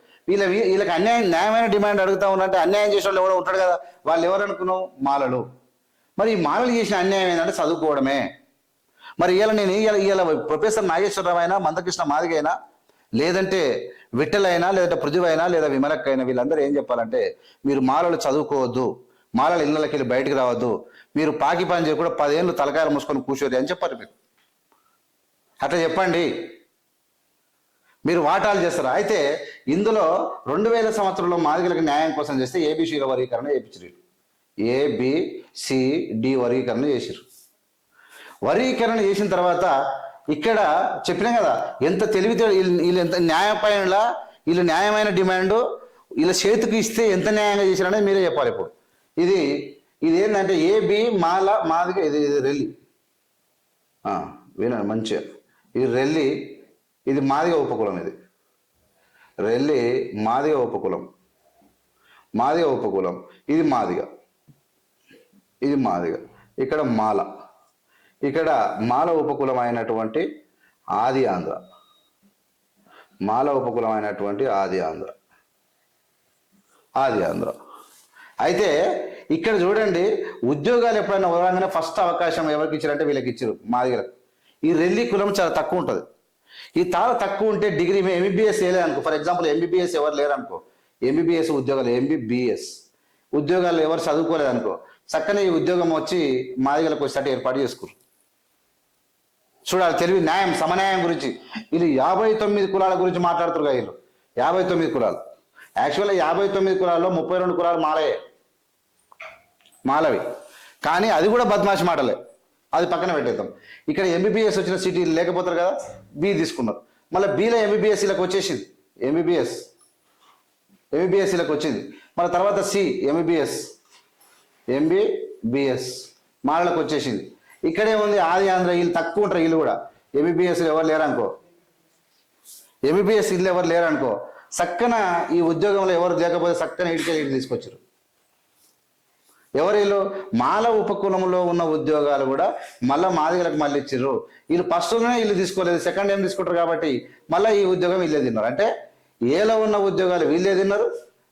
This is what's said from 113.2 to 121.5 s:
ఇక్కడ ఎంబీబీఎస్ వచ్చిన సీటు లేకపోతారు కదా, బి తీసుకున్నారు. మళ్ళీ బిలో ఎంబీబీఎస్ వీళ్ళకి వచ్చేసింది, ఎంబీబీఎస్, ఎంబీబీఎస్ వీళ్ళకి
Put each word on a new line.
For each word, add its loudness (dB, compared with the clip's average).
ఇక్కడ -2
ఎంబీబీఎస్ 2
వచ్చిన -2
సీటు -2
లేకపోతారు 0
కదా, 0
బి 0
తీసుకున్నారు. -4
మళ్ళీ 2
బిలో 2
ఎంబీబీఎస్ 2
వీళ్ళకి 0
వచ్చేసింది, -2
ఎంబీబీఎస్, 0
ఎంబీబీఎస్ 2
వీళ్ళకి 0